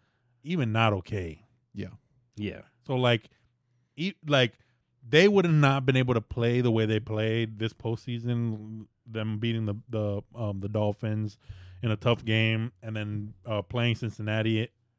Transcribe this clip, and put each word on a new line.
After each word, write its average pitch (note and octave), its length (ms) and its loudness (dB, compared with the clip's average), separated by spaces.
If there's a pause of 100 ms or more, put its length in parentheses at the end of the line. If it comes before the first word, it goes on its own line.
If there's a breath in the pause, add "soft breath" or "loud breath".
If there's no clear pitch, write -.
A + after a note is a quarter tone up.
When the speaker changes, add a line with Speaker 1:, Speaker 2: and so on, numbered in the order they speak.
(440)
Speaker 1:
even C#3+ 280 -2
not A2 220 2
okay. F2+ 500 -8 (300)
Speaker 2:
Yeah. F#2+ 160 -10 (460)
Speaker 3:
Yeah. G#2 260 -10 (260)
Speaker 1:
So, C3+ 80 -4
like, A#2+ 340 2 (680)
e-, F3+ 160 -4 (140)
like, C3 260 2 (540)
they D#3+ 200 8
would G3 180 4
have E3 80 4
not C#3 320 4
been C3 120 4
able B2+ 160 2
to A2+ 80 2
play A#2+ 400 0
the A#2+ 100 4
way A2+ 140 4
they G#2+ 140 2
played A2 600 -2
this A2 140 -4
postseason, A2+ 1120 -6 (200)
them A2 340 -4
beating A2+ 260 0
the, G#2 100 -2 (140)
the, G#2 320 -2 (140)
um, G#2 260 -6
the G2+ 80 -4
Dolphins G#2+ 680 -2 (440 loud breath)
in A#2 100 0
a G#2 60 0
tough A#2+ 260 0
game A2 480 0 (100)
and A2 140 -10
then, G#2 380 -8 (120)
uh, G#2+ 160 -4
playing A#2+ 340 0
Cincinnati, A2 760 -2 (300)